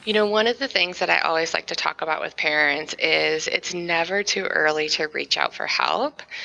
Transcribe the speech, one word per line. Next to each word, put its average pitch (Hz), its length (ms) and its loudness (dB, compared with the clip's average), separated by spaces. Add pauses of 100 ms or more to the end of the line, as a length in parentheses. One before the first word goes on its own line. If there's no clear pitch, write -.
You 220 80 0
know, 208 140 4
one 214 200 4
of 240 120 0
the 269 100 -4
things 180 300 0
that 175 120 0
I 165 100 4
always 165 340 0
like 160 140 -2
to 175 60 -4
talk 156 280 -2
about 160 180 -2
with - 160 -8
parents 151 640 0
is 156 500 2
it's - 260 -2
never 175 480 0
too 196 220 -2
early 156 460 0
to 156 180 0
reach 143 300 -4
out - 160 0
for - 120 -6
help. - 560 0 (220)